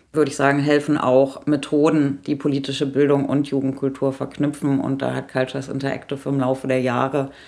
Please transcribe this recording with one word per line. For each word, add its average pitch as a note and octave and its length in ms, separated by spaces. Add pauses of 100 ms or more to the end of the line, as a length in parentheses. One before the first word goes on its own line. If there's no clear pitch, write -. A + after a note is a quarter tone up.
(120)
würde D3 180
ich - 80
sagen, C#3 220
helfen D3 360
auch C3+ 520
Methoden, D3 800
die D3 80
politische C#3 500
Bildung C#3 400
und C#3+ 220
Jugendkultur C3+ 680
verknüpfen. C#3 680
Und C3+ 220
da B2+ 140
hat C3 160
Cultures C3 380
Interactive C#3 600
im C#3 100
Laufe C3 280
der C3 140
Jahre C3+ 500 (160)